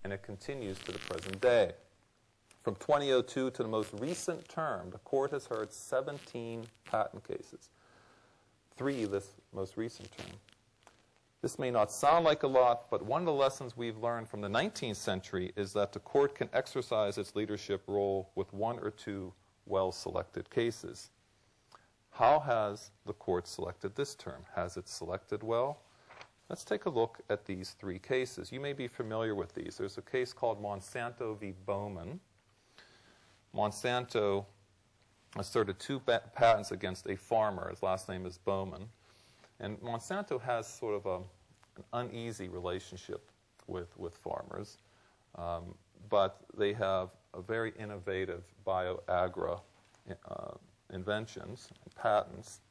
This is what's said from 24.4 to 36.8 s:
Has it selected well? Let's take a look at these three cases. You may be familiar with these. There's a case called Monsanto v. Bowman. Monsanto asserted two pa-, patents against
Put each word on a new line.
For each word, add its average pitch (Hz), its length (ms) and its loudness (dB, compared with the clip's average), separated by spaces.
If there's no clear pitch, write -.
Has 90 220 -2
it 87 100 -10
selected 95 560 -6
well? 120 380 0
Let's - 160 -8
take 214 220 -2
a 180 40 0
look 117 380 2
at - 180 0
these 92 260 -6
three 92 280 -8
cases. - 520 -2
You 131 100 -8
may 143 120 -4
be 135 140 -4
familiar 110 480 -2
with 90 180 -2
these. - 240 -8
There's 98 200 -4
a 104 60 -10
case 127 280 0
called 110 300 0
Monsanto 110 760 -4
v. 101 160 -8
Bowman. 101 560 -4
Monsanto 104 920 2
asserted 101 420 0
two 139 200 -4
pa-, 117 200 4
patents 113 380 6
against 95 360 -4